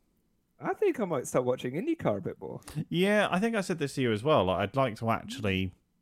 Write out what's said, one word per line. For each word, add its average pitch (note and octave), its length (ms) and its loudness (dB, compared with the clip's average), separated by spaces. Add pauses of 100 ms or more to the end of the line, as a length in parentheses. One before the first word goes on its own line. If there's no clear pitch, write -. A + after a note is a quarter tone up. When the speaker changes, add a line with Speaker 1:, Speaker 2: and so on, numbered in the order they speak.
(600)
Speaker 1:
I E4+ 140 -4
think F#4+ 260 0
I G#3+ 60 0
might D#3+ 220 -2
start B2+ 180 2
watching B2+ 280 -2
IndyCar F3+ 440 -2
a F#2+ 40 -6
bit - 180 -8
more. - 220 -10 (260)
Speaker 2:
Yeah, G3 420 4
I F3 100 0
think A3+ 180 0
I G3+ 40 0
said F3+ 160 -4
this C#3 180 -4
to C#3 60 -2
you A#2 120 2
as G#2 100 -2
well. C3+ 220 4
Like, F2+ 140 2 (100)
I'd - 80 -8
like C3 220 0
to A2+ 120 -2
actually G2 640 -2 (280)